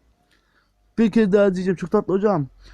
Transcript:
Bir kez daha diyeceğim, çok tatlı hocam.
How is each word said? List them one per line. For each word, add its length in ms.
Bir 140
kez 200
daha 240
diyeceğim, 200
çok 160
tatlı 220
hocam. 340